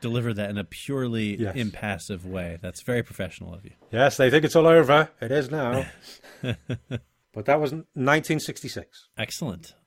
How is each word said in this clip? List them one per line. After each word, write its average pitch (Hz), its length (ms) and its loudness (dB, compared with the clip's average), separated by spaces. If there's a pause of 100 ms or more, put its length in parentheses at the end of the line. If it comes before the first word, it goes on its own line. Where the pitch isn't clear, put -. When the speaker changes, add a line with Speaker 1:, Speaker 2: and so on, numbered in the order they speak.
Speaker 1:
deliver 117 320 -2
that 101 160 -4
in 104 80 -6
a 101 80 -4
purely 113 720 -4
Speaker 2:
Yes. 104 180 -4
Speaker 1:
impassive 101 680 -8
way. 90 380 -8
That's 90 200 -12
very 120 200 -2
professional 87 500 -12
of 90 120 -18
you. 95 80 -20 (180)
Speaker 2:
Yes, 120 260 4
they 131 140 6
think 147 140 6
it's 151 120 2
all 160 100 8
over. 156 440 8 (100)
It 117 100 -6
is 135 200 -2
now. 135 340 -2 (580)
Speaker 1:
<laughs> 123 140 -4 (800)
Speaker 2:
But 107 120 -10
that 147 140 4
was 139 120 -2
n-, 160 220 -10
nineteen 151 460 0
sixty-six. - 760 -12
Speaker 1:
Excellent. - 580 -8 (120)